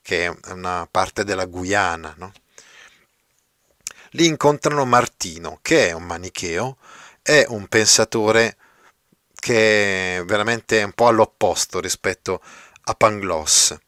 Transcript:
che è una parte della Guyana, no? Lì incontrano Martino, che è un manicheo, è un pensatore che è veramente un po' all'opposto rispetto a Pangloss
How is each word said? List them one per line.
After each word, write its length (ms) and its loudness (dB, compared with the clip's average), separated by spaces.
che 260 -2
è 260 -10
una 360 -8
parte 360 -2
della 220 -4
Guyana, 720 -4
no? 140 -16
Lì 160 2
incontrano 580 0
Martino, 760 -2
che 280 2
è 40 -2
un 120 -10
manicheo, 720 -6
è 280 4
un 200 -10
pensatore 920 2
che 840 0
è 60 -6
veramente 580 -2
un 100 -6
po' 160 2
all'opposto 720 0
rispetto 640 -6
a 120 -6
Pangloss 800 0